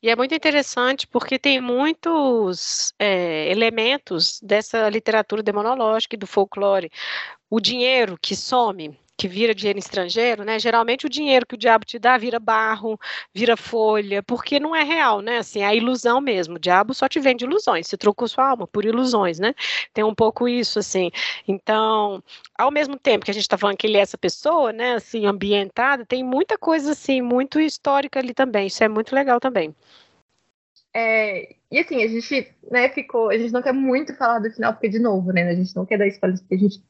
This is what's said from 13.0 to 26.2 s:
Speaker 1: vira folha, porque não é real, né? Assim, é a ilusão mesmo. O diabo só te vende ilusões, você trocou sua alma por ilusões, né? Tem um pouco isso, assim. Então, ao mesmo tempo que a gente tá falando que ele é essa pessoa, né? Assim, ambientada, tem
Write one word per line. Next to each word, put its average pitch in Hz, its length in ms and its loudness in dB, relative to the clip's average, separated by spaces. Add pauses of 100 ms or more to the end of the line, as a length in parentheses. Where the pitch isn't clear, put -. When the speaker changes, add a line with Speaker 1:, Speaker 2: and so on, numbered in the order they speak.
Speaker 1:
vira 226 240 2
folha, 214 640 0
porque 247 380 -2
não 311 160 -2
é 320 80 2
real, 277 380 2
né? 233 160 -4
Assim, 214 240 -4
é 202 40 0
a 202 80 4
ilusão 240 480 2
mesmo. 185 340 -2
O 165 40 -12
diabo 185 340 2
só 269 140 0
te 330 120 0
vende 254 260 2
ilusões, 269 420 0
você 202 100 -6
trocou 214 300 0
sua 262 220 2
alma 233 180 -2
por 208 180 -4
ilusões, 220 540 0
né? 220 160 0 (360)
Tem 214 120 0
um 214 100 2
pouco 226 340 2
isso, 240 300 0
assim. 190 320 -2 (380)
Então, 214 720 0 (340)
ao 247 140 2
mesmo 285 300 -2
tempo 214 260 2
que 202 60 -4
a - 20 -2
gente 202 140 -4
tá 196 100 2
falando 202 200 0
que 220 100 -2
ele 214 100 4
é - 40 6
essa - 160 -2
pessoa, 294 540 0
né? 240 240 -2
Assim, 226 300 -4
ambientada, 202 800 0
tem 254 180 -2